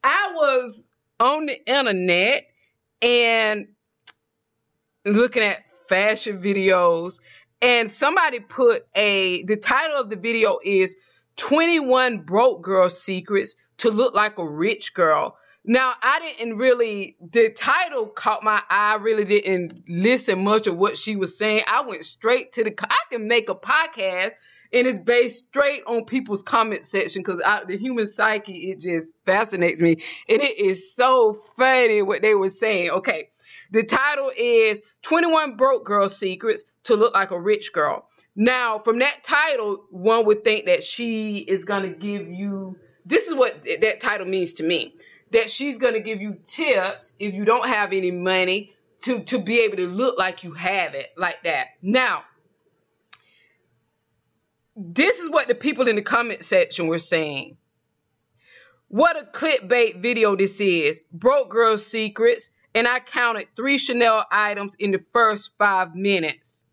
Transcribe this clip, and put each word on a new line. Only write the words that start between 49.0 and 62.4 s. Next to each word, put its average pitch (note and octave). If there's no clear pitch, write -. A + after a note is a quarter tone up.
to, A#3+
to B3
be A3
able G#3
to F3+
look A#3
like F#3
you E3
have E3+
it C#3
like F3
that. D3+
Now, G#3+
this A#3+
is E4
what D4
the A#3+
people B3
in A3
the G#3
comment A#3
section F3+
were E3
saying. D#3
"What D#4
a C4
clickbait A#3+
video A3
this G3
is. D#3+
Broke A#3+
girl A3
secrets, A3